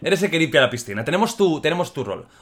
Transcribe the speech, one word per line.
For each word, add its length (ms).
eres 200
el 80
que 80
limpia 220
la 100
piscina. 340
Tenemos 320
tu, 240
tenemos 320
tu 120
rol. 220